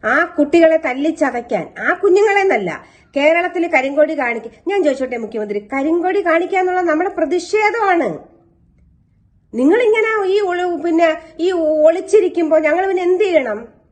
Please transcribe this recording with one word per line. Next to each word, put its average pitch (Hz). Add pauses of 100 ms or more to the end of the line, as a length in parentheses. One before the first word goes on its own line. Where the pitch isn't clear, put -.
ആ 220 (220)
കുട്ടികളെ 320 (100)
തല്ലിച്ചതയ്ക്കാൻ, 254 (140)
ആ 226 (140)
കുഞ്ഞുങ്ങളെന്നല്ല, 392 (460)
കേരളത്തിൽ 330
കരിങ്കൊടി 285
കാണിക്ക-, 233 (120)
ഞാൻ 403
ചോദിച്ചോട്ടെ 254
മുഖ്യമന്ത്രി, 208 (140)
കരിങ്കൊടി 339
കാണിക്കുക 349
എന്നുള്ളത് 359
നമ്മുടെ 359
പ്രതിഷേധമാണ്. 359 (1400)
നിങ്ങളിങ്ങനെ 427 (220)
ഈ 403 (100)
ഒളി-, 349 (160)
പിന്നെ 330 (280)
ഈ 330 (380)
ഒളിച്ചിരിക്കുമ്പോ 339
ഞങ്ങൾ 311
പിന്നെ 370
എന്ത് 370
ചെയ്യണം? 247 (300)